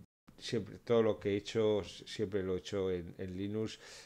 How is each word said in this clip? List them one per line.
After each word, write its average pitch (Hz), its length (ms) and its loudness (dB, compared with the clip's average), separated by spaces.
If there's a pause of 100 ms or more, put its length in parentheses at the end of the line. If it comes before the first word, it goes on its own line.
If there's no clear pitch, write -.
(380)
siempre, 101 400 -4
todo 117 240 6
lo 107 160 2
que 104 120 0
he 98 60 4
hecho, 107 460 2
siempre 98 600 -4
lo 95 100 0
he 90 40 2
hecho 95 340 0
en, 87 260 -4
en 92 180 -6
Linux. 104 440 -4 (260)